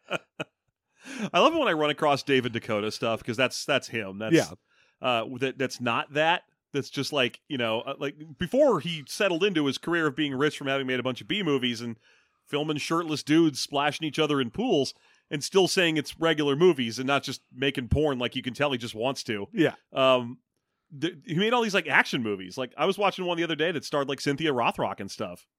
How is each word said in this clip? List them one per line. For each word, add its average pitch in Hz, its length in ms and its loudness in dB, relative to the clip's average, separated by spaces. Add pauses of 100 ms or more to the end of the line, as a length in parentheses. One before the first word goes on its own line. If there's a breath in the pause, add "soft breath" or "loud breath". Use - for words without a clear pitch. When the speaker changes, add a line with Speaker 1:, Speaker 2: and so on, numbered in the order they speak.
Speaker 1:
<laughs> - 1200 -12
I 170 80 4
love 294 140 6
it 339 40 0
when 262 100 2
I 185 40 4
run 151 180 2
across 147 320 2
David 127 300 2
Dakota 107 380 -2
stuff, 113 320 -2
'cause 117 140 -6
that's, 123 280 -2
that's 135 240 -2
him. 98 300 -8
That's, 110 160 0
Speaker 2:
Yeah. 107 160 4 (500)
Speaker 1:
uh, 120 240 0 (140)
that, 131 200 -4
that's 131 220 -4
not 123 340 -2
that. 160 280 2 (300)
That's 135 180 -4
just 135 220 -4
like, 127 360 0
you 135 100 -6
know, 113 240 0
uh, 139 160 -8
like, 147 180 -6 (220)
before 233 420 4
he 160 280 -8
settled 180 360 0
into 160 220 4
his 131 120 0
career 165 300 0
of 127 80 -4
being 143 180 0
rich 147 240 0
from 143 80 -8
having 135 200 0
made 127 140 0
a - 40 -2
bunch 127 160 -4
of 101 80 -12
B 202 140 -2
movies 123 380 0
and 117 160 -8 (520)
filming 151 280 -2
shirtless 160 460 -2
dudes 156 380 4
splashing 143 460 -2
each 147 120 -6
other 147 220 2
in 120 100 -2
pools 185 420 0 (380)
and 147 120 -6
still 185 260 4
saying 165 280 2
it's - 240 -4
regular 151 340 2
movies 135 440 4
and 131 80 -4
not 139 160 2
just - 180 -8 (140)
making 135 340 -2
porn 143 300 2
like 123 180 -4
you 123 60 -6
can 123 100 -4
tell 143 200 -2
he 127 60 -2
just 107 160 -10
wants 123 300 -4
to. 104 280 -4
Speaker 2:
Yeah. 135 220 2 (180)
Speaker 1:
Um, 127 460 2 (600)
th-, 170 240 -4
he 156 120 -6
made 214 180 2
all 240 80 4
these, 214 120 -2
like, 170 140 0
action 143 340 2
movies. 95 360 -6
Like, 127 180 -6
I 151 80 -2
was 185 140 0
watching 185 260 0
one 175 140 -2
the 165 60 0
other 165 120 -2
day 160 160 0
that 147 120 -6
starred, 139 240 -2
like, 139 120 -6
Cynthia 147 320 -2
Rothrock 120 480 -2
and 98 100 -10
stuff. 90 360 -10 (120)